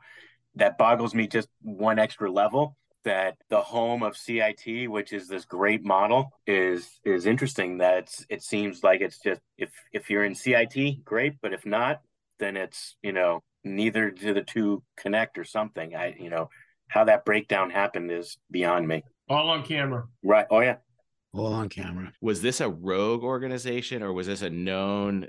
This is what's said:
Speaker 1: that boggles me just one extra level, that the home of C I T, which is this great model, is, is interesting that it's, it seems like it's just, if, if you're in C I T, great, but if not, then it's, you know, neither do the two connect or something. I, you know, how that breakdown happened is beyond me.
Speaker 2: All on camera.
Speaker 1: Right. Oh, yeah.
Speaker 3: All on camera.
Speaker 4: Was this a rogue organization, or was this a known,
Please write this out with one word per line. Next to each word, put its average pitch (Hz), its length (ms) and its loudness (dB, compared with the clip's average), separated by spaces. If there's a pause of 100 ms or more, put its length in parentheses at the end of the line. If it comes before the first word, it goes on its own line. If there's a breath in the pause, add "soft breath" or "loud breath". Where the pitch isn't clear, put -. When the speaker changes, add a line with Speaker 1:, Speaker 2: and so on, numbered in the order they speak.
(560 loud breath)
Speaker 1:
that 101 220 2
boggles 113 360 4
me 113 140 2
just 110 220 -2 (120)
one 110 380 0
extra 107 320 0
level, 117 460 2 (280)
that 95 320 0 (120)
the 107 120 4
home 117 420 -2
of 107 120 -2
C 117 260 -4
I 107 160 2
T, 120 300 -8
which 107 260 -6
is 95 140 -8
this 92 180 -8
great 101 380 0
model, 104 460 4 (160)
is, 92 600 0
is 92 200 2
interesting 101 540 0
that 92 180 4
it's, - 320 -8
it - 140 -10
seems 104 400 -4
like 95 180 6
it's 95 180 -4
just, 92 220 -4 (160)
if, - 140 -8 (200)
if - 180 -8
you're 104 160 2
in 95 100 -2
C 127 200 0
I 117 100 4
T, 139 380 -2
great, 135 380 -2
but 98 120 -6
if 95 120 -10
not, 120 360 0 (360)
then 98 180 -4
it's, - 460 -8
you 98 120 -4
know, 87 280 2 (220)
neither 107 480 0
do 98 220 -2
the 98 100 0
two 104 400 -2 (120)
connect 110 420 -2
or 87 60 -8
something. 85 520 -6
I, 85 240 -6
you 87 100 -12
know, 82 200 -4 (380 soft breath)
how 110 180 4
that 107 200 6
breakdown 107 460 0
happened 90 400 -2
is 85 260 -8 (140)
beyond 87 360 2
me. 80 160 -2 (240)
Speaker 2:
All 151 220 2
on 151 140 -2
camera. 139 420 -4 (180)
Speaker 1:
Right. 101 280 6
Oh, 110 80 8
yeah. 123 160 4 (580)
Speaker 3:
All 107 200 -2
on 110 140 -4
camera. 92 540 -10
Speaker 4:
Was 107 200 0
this 123 200 0
a 123 80 0
rogue 95 540 0
organization, 123 800 -4
or 98 120 -4
was 90 120 -4
this 98 160 -4
a 95 80 -4
known, 95 800 -2